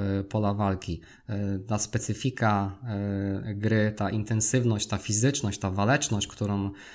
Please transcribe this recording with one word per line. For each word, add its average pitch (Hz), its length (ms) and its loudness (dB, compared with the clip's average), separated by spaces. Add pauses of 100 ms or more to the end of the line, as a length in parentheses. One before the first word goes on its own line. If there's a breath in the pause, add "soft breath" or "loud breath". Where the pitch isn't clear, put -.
(200)
e, 98 40 -2
pola 101 300 0
walki. 95 480 0 (280 loud breath)
E, 101 300 -2
ta 104 180 -2
specyfika, 104 1080 0
e, 98 680 -2
gry, 107 420 2
ta 98 120 0
intensywność, 107 760 2
ta 101 100 0
fizyczność, 107 640 0
ta 98 120 0
waleczność, 104 560 2
którą, 101 440 -2 (240 loud breath)